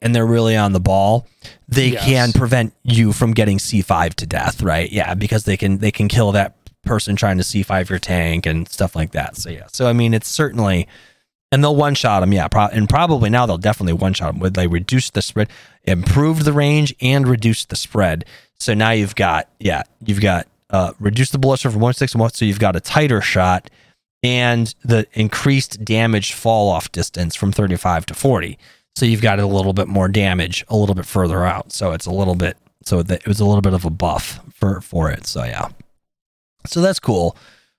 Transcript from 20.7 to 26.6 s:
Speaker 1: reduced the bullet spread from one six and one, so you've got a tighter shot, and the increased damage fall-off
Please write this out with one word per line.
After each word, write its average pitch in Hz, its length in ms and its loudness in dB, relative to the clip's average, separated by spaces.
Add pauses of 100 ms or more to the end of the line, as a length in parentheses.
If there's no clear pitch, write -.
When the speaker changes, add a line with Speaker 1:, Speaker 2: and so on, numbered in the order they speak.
Speaker 1:
reduced 107 320 0
the 139 60 -2
bullet 131 180 2
spread 120 160 -2
from 104 80 0
one 123 140 2
six 135 180 -2
and 117 80 2
one, 110 120 2
so - 120 -2
you've 101 140 0
got 95 180 2
a - 20 -2
tighter 139 400 0
shot, 92 500 0 (540)
and 123 500 0 (100)
the 117 300 2
increased 110 720 -2
damage 110 480 0
fall-off 101 580 0